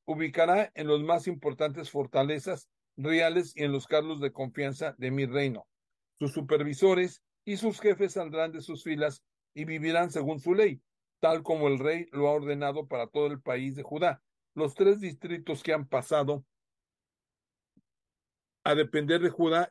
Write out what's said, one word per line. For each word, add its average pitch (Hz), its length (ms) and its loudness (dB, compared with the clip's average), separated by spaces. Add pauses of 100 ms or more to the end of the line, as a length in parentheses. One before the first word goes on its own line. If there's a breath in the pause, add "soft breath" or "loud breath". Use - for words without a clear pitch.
ubicará 165 680 2
en 151 140 -6
las 147 120 4
más 165 260 0
importantes 147 640 -4
fortalezas 143 760 -2 (300)
reales 165 580 2
y 151 80 -2
en 143 80 0
los 135 140 -2
cargos 156 340 0
de 139 120 -2
confianza 139 680 -6
de 127 120 -4
mi 135 140 0
reino. 131 420 -2 (520)
Sus 143 140 -2
supervisores 156 920 2 (220)
y 202 140 -6
sus 214 220 -2
jefes 196 340 2
saldrán 160 380 -2
de 156 100 -10
sus 147 200 -12
filas 151 400 -2 (300)
y 151 140 -8
vivirán 160 440 0
según 147 300 -4
su 175 140 2
ley, 196 260 4 (400)
tal 160 220 2
como 156 260 2
el 135 100 2
rey 160 340 -2
lo 143 160 2
ha 147 40 4
ordenado 143 560 -2
para 123 200 -4
todo 147 180 0
el 143 160 -6
país 131 340 -4
de 143 60 -10
Judá. 151 400 -2 (320)
Los 147 200 -2
tres 202 260 4
distritos 170 640 -8
que 160 120 0
han 147 120 -2
pasado 143 600 -2 (2250)
a 151 100 4
depender 151 460 2
de 175 80 2
Judá 170 420 2